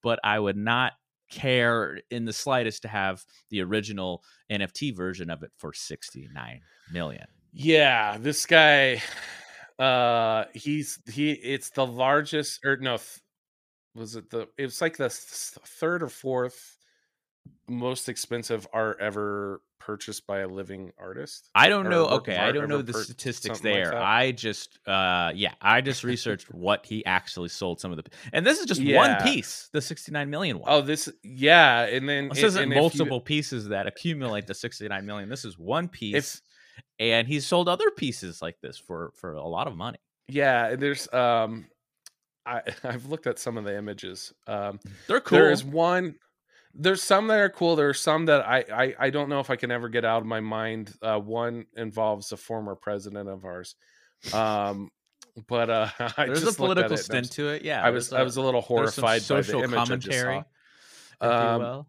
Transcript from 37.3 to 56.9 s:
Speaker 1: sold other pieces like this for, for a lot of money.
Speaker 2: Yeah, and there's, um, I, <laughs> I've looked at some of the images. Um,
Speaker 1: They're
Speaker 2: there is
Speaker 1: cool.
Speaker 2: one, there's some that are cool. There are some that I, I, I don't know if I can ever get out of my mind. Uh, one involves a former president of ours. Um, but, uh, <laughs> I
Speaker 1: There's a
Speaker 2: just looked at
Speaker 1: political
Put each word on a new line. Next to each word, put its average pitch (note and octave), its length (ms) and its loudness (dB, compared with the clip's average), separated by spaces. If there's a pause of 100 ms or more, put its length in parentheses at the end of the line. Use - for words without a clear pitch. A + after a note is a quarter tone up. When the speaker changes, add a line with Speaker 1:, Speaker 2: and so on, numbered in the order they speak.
Speaker 1:
sold F3 240 2
other G4+ 220 4
pieces G#2+ 500 -6
like E2 200 -8
this - 160 -12
for, E2+ 380 -10
for F2 180 -12
a D2+ 140 -8
lot F2+ 200 -2
of A#2 80 -10
money. G2+ 240 -10 (280)
Speaker 2:
Yeah, C3+ 400 4
and B2+ 140 -2
there's, C#3+ 320 -2
um, A2+ 540 2 (800)
I, A#2+ 160 -4 (120)
<laughs> - 100 -16
I've B2 240 -8
looked D#3 180 -8
at B2 140 -4
some A#2 180 -6
of G#2+ 60 -8
the G2+ 120 -6
images. G2+ 580 -12 (120)
Um, G2+ 340 -6 (280)
Speaker 1:
They're B3+ 200 2
Speaker 2:
there D#3 220 10
is C#3 140 2
Speaker 1:
cool. C#3 80 -8
Speaker 2:
one, E3+ 440 2 (600)
there's F#3 260 2
some G3+ 260 4
that A3 120 6
are G3+ 100 6
cool. E3+ 260 2
There D3 140 4
are C3+ 60 2
some D#3+ 320 2
that C#3 200 6
I, B2 240 4
I, B2 280 2
I C3+ 100 4
don't C#3+ 200 -2
know C#3+ 100 0
if C3 100 -4
I C3 60 0
can A#2+ 160 -4
ever A#2+ 180 -4
get A2+ 160 0
out A2+ 160 4
of A2 60 -6
my A2+ 120 -2
mind. A2 600 -4
Uh, G#2+ 180 2
one A#2 460 -4 (100)
involves G#2+ 560 -2
a G2+ 60 -10
former G#2+ 380 -8
president G2+ 520 -8
of F#2+ 160 -12
ours. F2+ 320 -12 (560)
Um, G2+ 600 -2 (560)
but, A#2 240 0
uh, A2 220 2
<laughs> - 60 -18 (180)
I D3 100 2
Speaker 1:
There's C#3+ 160 0
a - 20 0
Speaker 2:
just G#3+ 140 0
looked F#3 180 2
at A2+ 100 2
Speaker 1:
political C3+ 60 0